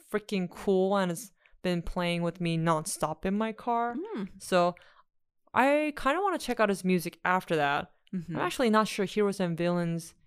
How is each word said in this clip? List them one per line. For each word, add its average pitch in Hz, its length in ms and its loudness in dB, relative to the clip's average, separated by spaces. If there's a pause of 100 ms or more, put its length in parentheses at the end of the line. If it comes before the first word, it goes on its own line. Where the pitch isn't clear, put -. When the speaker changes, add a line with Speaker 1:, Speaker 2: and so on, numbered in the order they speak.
(120)
Speaker 1:
freaking 202 380 -4
cool 190 480 2
and 185 120 0
has 165 220 -8 (320)
been 175 180 0
playing 175 420 -2
with 170 180 -4
me 165 160 0
nonstop 156 680 -2
in 190 120 0
my 220 160 -2
car. 233 420 -2
Speaker 2:
Mm. 320 320 -6 (120)
Speaker 1:
So 175 360 2 (800)
I 294 420 4
kinda 302 260 0
wanna 381 160 0
check 247 220 -4
out 214 100 4
his 190 140 -2
music 180 420 0
after 180 300 0
that. 151 360 0 (220)
Speaker 2:
Mm-hmm. 165 220 -6
Speaker 1:
I'm - 60 -2
actually 254 280 0
not 214 180 4
sure 202 180 -2
Heroes 202 340 0
and 170 180 -2
Villains 170 560 -2 (140)